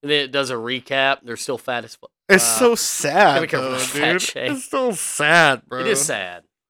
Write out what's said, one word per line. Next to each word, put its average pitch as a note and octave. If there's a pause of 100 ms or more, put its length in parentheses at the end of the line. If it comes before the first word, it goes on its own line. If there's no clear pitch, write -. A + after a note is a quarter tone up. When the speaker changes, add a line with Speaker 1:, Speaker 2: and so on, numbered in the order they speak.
Speaker 1:
And C#3+
then D3
it C3
does C3+
a C3
recap. C3
They're A#2+
still B2+
fat A#2+
as A2+
fuck. - (180)
Speaker 2:
It's G3
Speaker 1:
Uh, A3+
Speaker 2:
so A#3+
sad, E3
Speaker 1:
gotta C3+
become D3
Speaker 2:
though, C3
Speaker 1:
a C3
fat C3
Speaker 2:
dude. F3+
Speaker 1:
shame. B2+
Speaker 2:
It's C4
so B3+
sad, D3+
bro. B2+
Speaker 1:
It C3
is D#3+
sad. F#2+ (260)